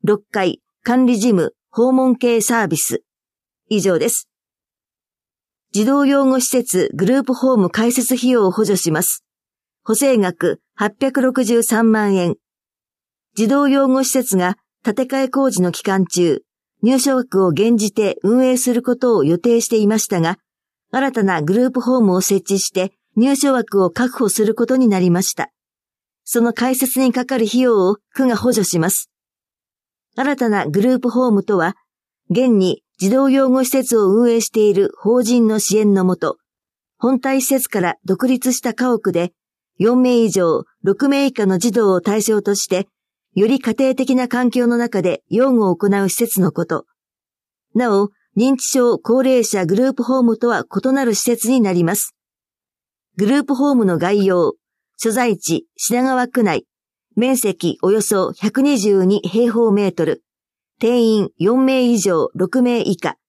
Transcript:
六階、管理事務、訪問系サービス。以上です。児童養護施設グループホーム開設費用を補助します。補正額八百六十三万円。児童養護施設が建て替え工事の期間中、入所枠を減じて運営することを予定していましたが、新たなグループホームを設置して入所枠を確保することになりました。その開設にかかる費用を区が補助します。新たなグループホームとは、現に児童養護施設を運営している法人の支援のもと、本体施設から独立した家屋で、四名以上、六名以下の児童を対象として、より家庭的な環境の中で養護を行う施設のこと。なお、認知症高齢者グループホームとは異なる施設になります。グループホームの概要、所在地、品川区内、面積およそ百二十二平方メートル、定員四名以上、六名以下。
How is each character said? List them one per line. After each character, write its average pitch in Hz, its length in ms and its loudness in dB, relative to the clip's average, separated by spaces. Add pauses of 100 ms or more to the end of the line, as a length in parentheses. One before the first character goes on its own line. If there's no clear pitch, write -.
六 208 260 0
階、 190 300 -4 (240)
管 254 220 2
理 240 120 2
事 233 120 0
務、 175 240 0 (160)
訪 254 220 0
問 262 240 2
系 240 240 0
サ 233 220 -2
ー 180 60 -2
ビ 156 80 -2
ス。 - 260 -6 (680)
以 208 120 -2
上 180 180 0
で 190 100 -2
す。 - 200 -6 (1400)
児 208 120 0
童 277 220 2
養 277 180 2
護 262 160 2
施 - 80 -4
設 240 460 -2
グ 165 100 -2
ル 233 120 2
ー 277 60 0
プ 262 120 -4
ホ 262 220 0
ー - 20 -
ム 180 100 2
開 226 240 -2
設 254 220 -2
費 247 160 -2
用 226 160 2
を 185 40 2
補 220 140 -2
助 185 140 0
し 165 120 -4
ま 156 120 -2
す。 - 240 -6 (580)
補 220 100 -2
正 262 220 2
額 180 460 -2 (120)
八 208 240 -4
百 269 220 -2
六 254 240 0
十 233 180 0
三 226 300 2
万 208 240 0
円。 175 200 -2 (1000)
児 220 120 0
童 277 220 2
養 277 200 2
護 262 140 2
施 254 80 -4
設 247 280 -2
が 180 180 -2 (260)
建 214 120 -4
て 262 80 -2
替 269 220 -2
え 254 40 -4
工 269 220 0
事 180 100 -4
の 180 120 0
期 - 100 -12
間 190 240 0
中、 170 340 0 (420)
入 254 160 2
所 269 180 0
枠 196 280 0
を 180 60 2
減 214 260 2
じ 208 160 -2
て 208 300 -2
運 247 240 2
営 254 100 2
す 247 160 -2
る 240 100 0
こ 247 140 -2
と 247 200 2
を 143 80 2
予 170 120 2
定 233 240 2
し - 80 -6
て 226 80 0
い 214 100 2
ま 214 120 2
し - 80 -4
た 175 160 -2
が、 170 160 -2 (540)
新 269 200 -2
た 233 120 -2
な 175 180 -2
グ 156 100 -2
ル 247 140 2
ー 254 40 0
プ 254 120 -6
ホ 254 160 0
ー - 20 2
ム 190 140 2
を 185 80 0
設 196 140 0 (180)
置 196 40 0
し - 140 -6
て 185 200 -4 (220)
入 262 220 2
所 269 160 0
枠 226 320 0
を 175 60 0
確 247 260 -4
保 214 140 -2
す - 160 -2
る 220 80 0
こ 233 100 -2
と 262 140 0
に 254 100 2
な 190 100 0
り 180 120 2
ま 175 100 2
し - 140 -4
た。 - 160 -8 (760)
そ - 160 -2
の 233 140 0
開 247 200 -2
設 254 260 -4
に 254 120 2
か 254 140 -4
か 262 100 -4
る 226 80 0
費 220 160 0
用 208 300 2
を 208 80 -2 (160)
区 269 120 0
が 233 100 0
補 247 180 0
助 208 100 0
し 175 140 -2
ま 165 100 0
す。 - 220 -6 (1040)
新 277 200 -2
た 247 120 -2
な 208 180 0
グ 151 140 -2
ル 254 120 2
ー 254 80 0
プ 247 100 -2
ホ 247 180 0
ー 226 40 2
ム 196 120 0
と 202 140 0
は、 170 180 -2 (540)
現 233 260 2
に 185 260 0 (160)
児 190 120 -2
童 269 180 2
養 262 220 2
護 254 120 2
施 254 80 -2
設 254 280 0
を 196 120 4
運 233 200 4
営 226 100 2
し - 80 -6
て 220 120 -2
い 208 120 4
る 196 260 2
法 247 240 0
人 233 240 2
の 214 120 0
支 196 180 -2
援 214 160 4
の 185 140 2
も 180 100 0
と、 - 220 -6 (600)
本 254 220 0
体 269 220 -2
施 - 60 -6
設 262 200 -2
か 196 140 -2
ら 175 140 -2 (100)
独 190 200 -2
立 254 280 0
し - 80 -8
た 240 100 -4
家 247 180 -2
屋 220 220 -2
で、 170 200 -4 (460)
四 240 220 2
名 247 240 2
以 202 60 0
上、 170 340 0 (180)
六 202 280 0
名 277 160 2
以 262 80 -2
下 214 100 -2
の 190 140 0
児 214 140 -2
童 208 200 2
を 180 80 2
対 208 220 -2
象 214 180 0
と 202 140 -2
し - 160 -6
て、 190 180 -2 (460)
よ 202 120 2
り 262 140 0
家 226 180 -4
庭 262 160 2
的 254 220 0
な 254 120 -2
環 247 220 0
境 247 160 0
の 240 120 0
中 233 240 -2
で 175 260 -2
養 254 240 2
護 214 180 2
を 170 60 0
行 202 120 0
う 196 200 2
施 - 80 -4
設 233 240 -2
の 165 120 2
こ 170 120 -4
と。 - 220 -6 (880)
な 226 200 0
お、 202 140 2 (260)
認 254 220 2
知 - 140 -6
症 240 280 2
高 254 240 0
齢 247 220 2
者 190 220 -2
グ 190 100 0
ル 247 120 2
ー 269 40 0
プ 254 100 -6
ホ 254 180 0
ー - 20 2
ム 226 160 2
と 240 100 0
は 196 160 -2
異 - 280 -4
な 269 120 0
る 226 100 0
施 - 80 -4
設 226 280 -2
に 262 100 2
な 190 140 0
り 175 100 2
ま 180 120 -2
す。 - 180 -8 (1040)
グ 202 80 0
ル 262 140 2
ー - 40 -8
プ 285 100 -2
ホ 277 180 0
ー - 20 2
ム 233 100 2
の 175 140 0
概 196 260 0
要、 180 300 0 (420)
所 226 140 -2
在 226 260 0
地、 - 300 -4 (100)
品 240 260 -2
川 254 260 -2
区 247 140 -2
内、 170 220 -2 (500)
面 247 220 0
積 190 460 -2
お 185 100 2
よ 214 80 2
そ 196 320 -2
百 233 300 -4
二 285 160 2
十 196 260 2
二 196 160 2
平 226 320 -2
方 226 180 2
メ 202 180 2
ー 180 40 -4
ト 160 140 -2
ル、 - 160 -4 (560)
定 240 220 2
員 220 380 2
四 247 260 2
名 262 200 2
以 240 140 2
上、 175 360 0
六 185 260 -2
名 240 220 0
以 - 160 -4
下。 151 180 -6 (120)